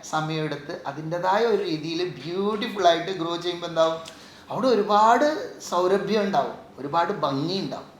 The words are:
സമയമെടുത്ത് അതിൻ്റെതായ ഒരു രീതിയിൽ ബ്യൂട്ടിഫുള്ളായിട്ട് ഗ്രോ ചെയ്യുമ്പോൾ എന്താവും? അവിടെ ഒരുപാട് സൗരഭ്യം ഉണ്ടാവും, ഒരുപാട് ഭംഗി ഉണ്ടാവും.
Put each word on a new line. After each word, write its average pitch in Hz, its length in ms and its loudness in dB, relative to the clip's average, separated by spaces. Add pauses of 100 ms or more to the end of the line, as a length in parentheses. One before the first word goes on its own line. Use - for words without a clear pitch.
(120)
സമയമെടുത്ത് 156 600 -4 (180)
അതിൻ്റെതായ 175 520 0 (100)
ഒരു 196 160 2
രീതിയിൽ 160 320 -4 (200)
ബ്യൂട്ടിഫുള്ളായിട്ട് 190 1000 0
ഗ്രോ 170 140 -2 (100)
ചെയ്യുമ്പോൾ 170 260 -4
എന്താവും? 160 280 2 (520)
അവിടെ 208 240 0
ഒരുപാട് 214 540 6 (400)
സൗരഭ്യം 190 560 2
ഉണ്ടാവും, 135 320 0 (240)
ഒരുപാട് 170 320 0 (120)
ഭംഗി 147 400 -2
ഉണ്ടാവും. - 360 -10